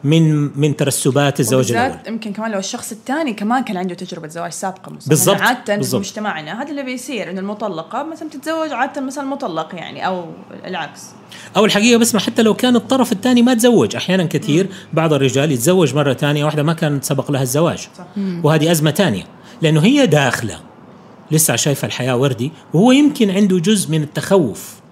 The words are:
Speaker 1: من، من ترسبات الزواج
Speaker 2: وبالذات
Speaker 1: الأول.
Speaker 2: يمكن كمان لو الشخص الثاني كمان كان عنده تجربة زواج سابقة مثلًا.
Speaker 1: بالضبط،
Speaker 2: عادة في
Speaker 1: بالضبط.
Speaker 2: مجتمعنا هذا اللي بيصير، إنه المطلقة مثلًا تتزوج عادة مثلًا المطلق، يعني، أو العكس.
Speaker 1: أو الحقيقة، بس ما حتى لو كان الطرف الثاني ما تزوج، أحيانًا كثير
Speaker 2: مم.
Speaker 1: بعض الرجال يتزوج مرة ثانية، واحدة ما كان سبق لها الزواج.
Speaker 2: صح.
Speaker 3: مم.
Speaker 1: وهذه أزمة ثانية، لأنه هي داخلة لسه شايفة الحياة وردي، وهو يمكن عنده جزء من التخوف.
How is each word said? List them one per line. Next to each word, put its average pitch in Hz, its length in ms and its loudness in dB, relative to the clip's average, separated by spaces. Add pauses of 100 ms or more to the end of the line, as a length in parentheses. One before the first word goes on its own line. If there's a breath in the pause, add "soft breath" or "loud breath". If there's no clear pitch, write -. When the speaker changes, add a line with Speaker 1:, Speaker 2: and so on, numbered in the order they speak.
Speaker 1:
من، 151 560 2
من 143 160 2
ترسبات 139 640 0
الزواج 131 260 2
Speaker 2:
وبالذات 247 260 0
Speaker 1:
الأول. - 160 -14
Speaker 2:
يمكن 214 260 -8
كمان 220 180 -6
لو 196 80 -4
الشخص 233 320 -10
الثاني 254 420 -4
كمان 226 300 -2
كان 202 140 -6
عنده 180 180 -4
تجربة 175 320 -12
زواج 170 240 -10
سابقة 185 400 -10
مثلًا. - 180 -10
Speaker 1:
بالضبط، - 320 4
Speaker 2:
عادة 240 240 2
في 202 120 0
Speaker 1:
بالضبط. 196 240 -2
Speaker 2:
مجتمعنا 196 600 -8
هذا 294 80 -10
اللي 285 140 -8
بيصير، 247 460 -8
إنه 185 100 -8
المطلقة 208 640 -8
مثلًا 320 260 -12
تتزوج 311 420 -6
عادة 269 300 -4
مثلًا 262 220 -8
المطلق، 214 520 -6
يعني، - 320 -8
أو 180 180 -4 (400)
العكس. 165 360 -10 (540 loud breath)
Speaker 1:
أو 208 100 4
الحقيقة، 226 320 4
بس 226 160 2
ما 202 60 0
حتى 233 220 0
لو 220 120 4
كان 247 220 2
الطرف - 360 0
الثاني 240 300 2
ما 254 120 4
تزوج، 220 420 4
أحيانًا 180 280 0
كثير 156 420 0
Speaker 2:
مم. 190 60 -10 (220 loud breath)
Speaker 1:
بعض 156 200 2
الرجال 135 380 2
يتزوج 139 440 2
مرة 139 180 2
ثانية، 147 320 0
واحدة 151 180 0
ما 165 100 0
كان 147 280 -2
سبق 135 300 -4
لها 135 100 0
الزواج. 135 380 0 (180)
Speaker 2:
صح. 180 80 -18 (120)
Speaker 3:
مم. 185 260 -6
Speaker 1:
وهذه 156 280 4
أزمة 156 200 2
ثانية، 175 320 0 (380 loud breath)
لأنه 156 180 4
هي 254 280 4
داخلة 135 520 0 (720)
لسه 151 240 2
شايفة 135 300 -2
الحياة 123 300 -4
وردي، 127 360 -2 (220 loud breath)
وهو 220 180 6
يمكن 277 380 4
عنده 185 300 2
جزء 170 320 0
من 156 120 0
التخوف. 147 720 0 (180)